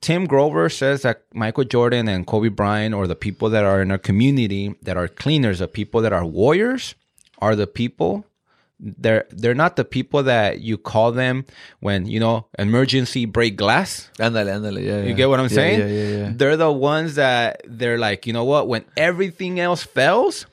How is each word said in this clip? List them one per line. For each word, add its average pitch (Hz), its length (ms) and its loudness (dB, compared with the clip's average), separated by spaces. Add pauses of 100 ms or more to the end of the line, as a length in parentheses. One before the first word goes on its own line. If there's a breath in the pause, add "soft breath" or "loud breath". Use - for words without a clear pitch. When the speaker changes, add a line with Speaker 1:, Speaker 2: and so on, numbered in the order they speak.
Speaker 1:
Tim 175 260 -2
Grover 151 440 2
says 139 320 -2
that 117 200 -2 (120)
Michael 113 300 -2
Jordan 120 440 2
and 92 180 -2
Kobe 110 220 0
Bryant, 107 460 -2
or 98 120 -2
the 87 100 -4
people 104 340 -4
that 107 140 2
are 98 180 4
in 95 80 0
our 98 80 -2
community 104 840 0
that 92 140 -6
are 87 120 -4
cleaners, 131 500 0
the 90 100 -4
people 104 320 -2
that 110 120 2
are 87 120 0
warriors, 160 720 0 (440)
are 107 160 0
the 104 120 0
people, 175 580 -4 (540)
they're, 110 520 -2
they're 117 240 0
not 160 220 0
the 131 80 0
people 131 380 -2
that 113 380 2
you 110 180 -4
call 113 340 2
them 127 320 -2 (360 loud breath)
when, 98 260 -2
you 110 120 -2
know, 113 280 0 (120)
emergency 123 680 2
break 110 300 0
glass. 120 520 0 (100)
Speaker 2:
Ándale, 110 380 0
ándale, 101 260 -6
yeah, 101 200 -2
Speaker 1:
You 98 80 -2
Speaker 2:
yeah. - 20 -2
Speaker 1:
get 131 160 4
what 135 100 4
I'm 131 120 2
Speaker 2:
Yeah, 107 40 -4
Speaker 1:
saying? 156 260 4
Speaker 2:
yeah, 101 60 0
yeah, 104 300 -2 (100)
yeah. 104 80 -4
Speaker 1:
They're 139 220 2
the 160 160 2
ones 147 440 0
that 123 500 0
they're 120 320 -2
like, 107 280 -2
you 117 60 -4
know 117 120 -2
what? 139 240 2
When 113 160 -2 (120)
everything 180 640 -2
else 175 220 -2
fails 196 720 0